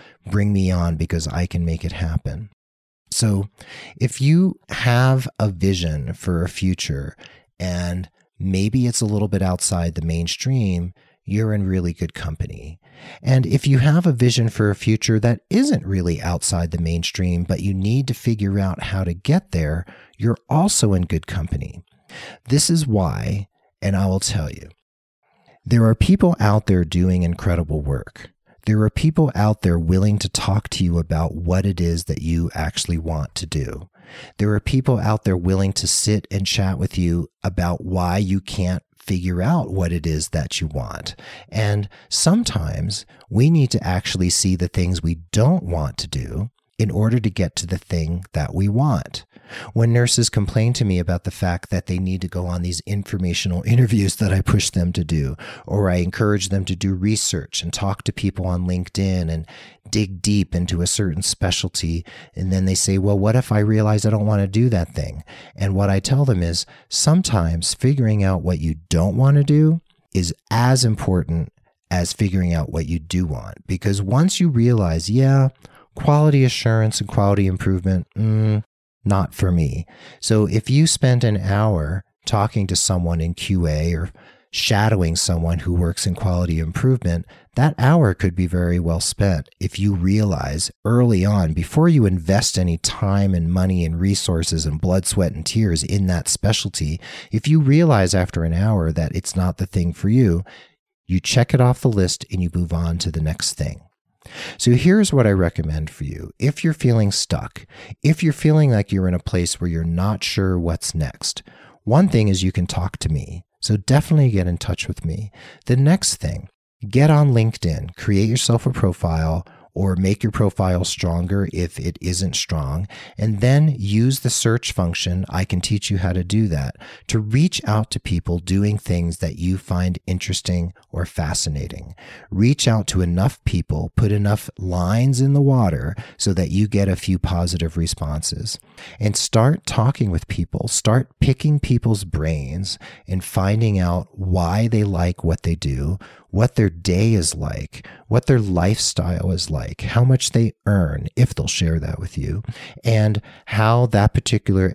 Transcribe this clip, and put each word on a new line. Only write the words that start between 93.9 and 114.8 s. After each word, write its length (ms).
resources 680
and 140
blood, 260
sweat, 260
and 140
tears 360
in 240
that 220
specialty, 720
if 140
you 140
realize 540
after 300
an 100
hour 380
that 220
it's 220
not 220
the 80
thing 260
for 160
you, 340
you 140
check 340
it 60
off 200
the 80
list 420
and 120
you 120
move 180
on 260
to 120
the 100
next 340
thing. 260
So 140
here's 400
what 140
I 60
recommend 580
for 140
you. 340
If 240
you're 120
feeling 360
stuck, 560
if 200
you're 100
feeling 380
like 220
you're 160
in 60
a 40
place 420
where 100
you're 140
not 380
sure 360
what's 360
next, 480
one 240
thing 200
is 140
you 100
can 140
talk 320
to 100
me. 360
So 160
definitely 540
get 160
in 120
touch 300